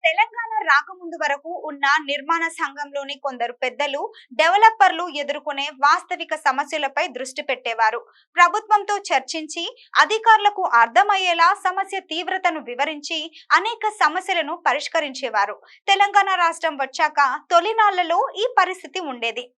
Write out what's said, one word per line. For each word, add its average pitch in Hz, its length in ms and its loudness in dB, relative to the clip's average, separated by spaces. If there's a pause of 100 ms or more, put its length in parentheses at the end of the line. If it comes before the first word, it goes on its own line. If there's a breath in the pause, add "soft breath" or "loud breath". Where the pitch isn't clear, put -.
తెలంగాణ 440 440 -2 (200)
రాకముందు 339 520 -2
వరకు 285 280 -4 (180)
ఉన్న 277 160 -6 (200)
నిర్మాణ 294 420 -2
సంఘంలోని 285 760 -8
కొందరు 240 380 -4
పెద్దలు 269 400 -4 (380 loud breath)
డెవలపర్లు 381 680 4 (160)
ఎదుర్కొనే 285 440 -6 (200)
వాస్తవిక 330 500 0
సమస్యలపై 285 720 -2 (100)
దృష్టి 262 260 -10
పెట్టేవారు. 233 580 0 (360 soft breath)
ప్రభుత్వంతో 415 600 2 (120)
చర్చించి, 311 560 -4 (380 soft breath)
అధికారులకు 415 600 4 (180)
అర్థమయ్యేలా 349 680 2 (160)
సమస్య 381 360 -4 (120)
తీవ్రతను 349 480 -4 (100)
వివరించి, 294 480 -6 (340 loud breath)
అనేక 427 380 0 (120)
సమస్యలను 339 540 0 (120)
పరిష్కరించేవారు. 247 880 -2 (320 soft breath)
తెలంగాణ 392 420 2 (140)
రాష్ట్రం 320 400 -2
వచ్చాక 302 360 -2 (320)
తొలినాళ్లలో 359 680 2 (240)
ఈ - 20 0 (140)
పరిస్థితి 370 420 -2 (100)
ఉండేది. 233 340 -6 (140)